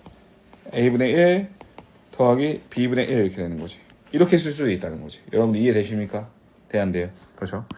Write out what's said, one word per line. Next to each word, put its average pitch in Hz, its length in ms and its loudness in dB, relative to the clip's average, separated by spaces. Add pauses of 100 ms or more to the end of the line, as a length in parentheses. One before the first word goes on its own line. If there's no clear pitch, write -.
(760)
A분의 123 360 2
일 180 380 4 (640)
더하기 131 580 2
B분의 123 360 0
일 127 140 0
이렇게 95 160 0
되는 85 220 -6
거지. 85 200 -12 (340)
이렇게 175 240 4
쓸 156 160 0
수도 143 180 -2
있다는 90 300 -6
거지. - 200 -16 (120)
여러분들, 110 280 2
이해되십니까? 107 680 -2 (400)
돼, 104 120 -2
안 95 120 0
돼요? 90 160 -4 (260)
그렇죠? 101 320 -10 (120)